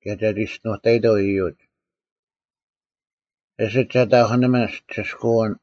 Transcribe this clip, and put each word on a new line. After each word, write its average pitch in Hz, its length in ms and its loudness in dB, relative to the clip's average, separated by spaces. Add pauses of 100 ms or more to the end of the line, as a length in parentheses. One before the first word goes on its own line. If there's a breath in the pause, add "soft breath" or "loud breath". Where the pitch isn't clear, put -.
Кя 104 100 -6
ча 107 160 0
дишнухтайдо 110 840 0
йот. 98 380 0 (2000)
Эсэ 110 240 -2 (100)
ча 127 140 2
таханамаш 120 680 2 (200)
чашкуан 113 600 -2 (100)